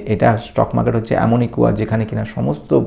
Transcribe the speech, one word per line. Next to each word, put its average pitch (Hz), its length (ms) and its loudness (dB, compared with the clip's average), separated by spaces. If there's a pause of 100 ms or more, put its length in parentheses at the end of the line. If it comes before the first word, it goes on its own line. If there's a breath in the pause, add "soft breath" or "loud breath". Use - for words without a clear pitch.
এটা 110 320 2
স্টক - 360 -2
মার্কেট 117 220 2
হচ্ছে 113 200 0
এমনই 117 320 2
কুয়া 120 240 2
যেখানে 110 340 -2
কিনা 110 200 -4
সমস্ত, 139 600 -2